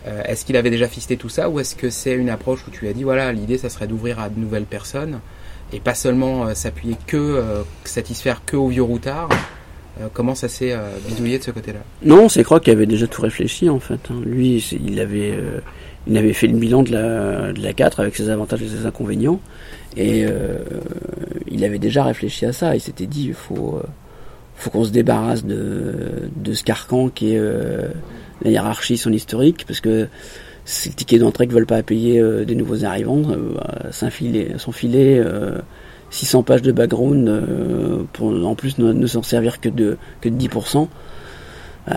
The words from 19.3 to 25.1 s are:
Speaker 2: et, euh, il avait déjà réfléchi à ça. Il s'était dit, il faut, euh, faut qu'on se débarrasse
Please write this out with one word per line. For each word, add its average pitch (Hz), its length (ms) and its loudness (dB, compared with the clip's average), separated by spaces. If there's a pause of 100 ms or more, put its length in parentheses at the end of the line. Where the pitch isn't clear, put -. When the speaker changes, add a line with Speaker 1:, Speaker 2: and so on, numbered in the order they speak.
Speaker 2:
et, 107 280 2
euh, - 340 -2 (920)
il - 140 -2
avait 202 160 -2
déjà 113 240 2
réfléchi 113 420 -2
à 120 60 0
ça. 143 240 0
Il 110 40 0
s'était - 260 -8
dit, 143 200 -4
il - 80 -4
faut, - 480 -6
euh, - 40 -8 (680)
faut - 160 -8
qu'on 113 140 2
se 107 60 0
débarrasse 117 540 2